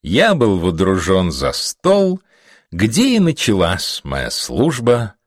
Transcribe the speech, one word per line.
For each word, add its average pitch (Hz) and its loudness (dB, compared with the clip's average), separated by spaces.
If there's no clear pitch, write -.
Я 120 2
был 110 2
водружен 92 0
за 67 -4
стол, 190 0
где 135 2
и 214 2
началась 95 0
моя 67 -6
служба 120 -2